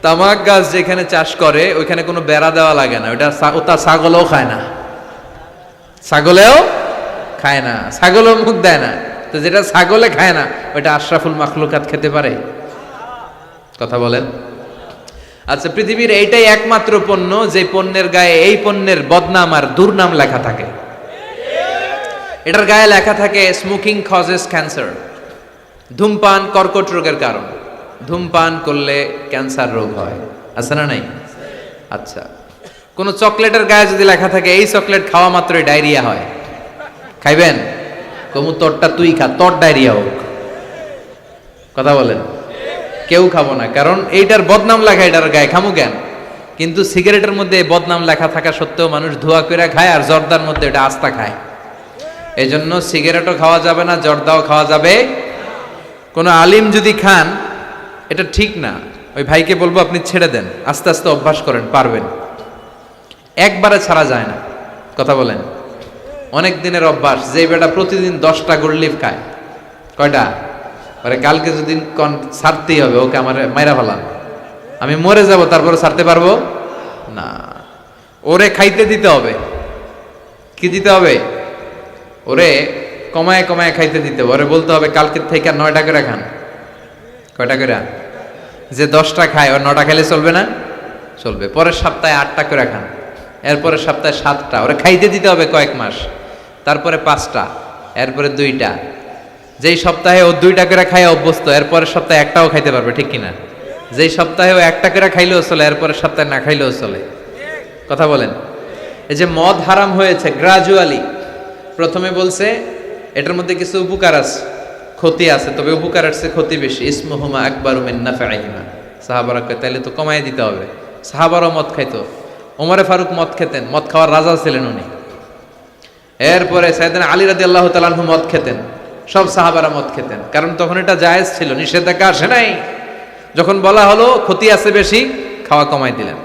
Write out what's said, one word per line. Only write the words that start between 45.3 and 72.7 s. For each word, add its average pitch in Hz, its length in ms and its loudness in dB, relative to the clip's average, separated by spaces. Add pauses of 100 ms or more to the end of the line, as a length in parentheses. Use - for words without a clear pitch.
খামু 180 280 0
কেন? 131 160 0 (680)
কিন্তু 165 260 -2
সিগারেটের 196 480 2
মধ্যে 190 240 -2
এই 175 120 2
বদনাম 170 360 2
লেখা 160 240 0
থাকা 160 240 -2
সত্ত্বেও 165 360 -2
মানুষ 151 320 -4
ধোয়া 156 220 2
কইরা 170 240 0
খায়, 165 220 2
আর 160 120 4
জর্দার 156 400 2
মধ্যে 156 260 -2
এটা 135 160 2
আস্তা 135 280 0
খায়। 110 200 -6 (1000)
এই 131 180 -2
জন্য 160 340 -2
সিগারেটও 165 560 0
খাওয়া 160 200 4
যাবে 170 260 2
না, 175 120 0
জর্দাও 151 460 2
খাওয়া 151 220 2
যাবে। 165 420 4 (1080)
কোনো 170 160 2
আলিম 190 400 6
যদি 214 220 2
খান, 196 440 2 (720)
এটা - 220 -4
ঠিক 214 240 0
না। 127 160 -6 (440)
ওই 139 80 -4
ভাইকে 160 300 2
বলবো, 175 260 0
"আপনি 170 240 0
ছেড়ে 175 240 0
দেন, 113 160 -2 (220)
আস্তে 147 240 -2
আস্তে 165 180 0
অভ্যাস 151 340 0
করেন, 120 200 -2 (100)
পারবেন।" 117 300 0 (1300)
একবারে 196 420 2
ছাড়া 160 260 2
যায় 127 180 -2
না। 104 100 -6 (640)
কথা 139 180 0
বলেন। 117 220 0 (960)
অনেক 175 300 -2
দিনের 175 220 -2
অভ্যাস। 143 480 0
যে 165 140 4
বেটা 165 220 2
প্রতিদিন 185 500 -2
দশটা 160 380 0
গোল্ড 156 200 0
লিফ 156 240 -2
খায়, 107 180 -4 (800)
কয়টা? 135 340 2 (720)
আরে 123 120 -2
কালকে 156 340 0
যদি 156 300 -4 (160)
কন-, 147 460 -4
ছাড়তেই 151 380 0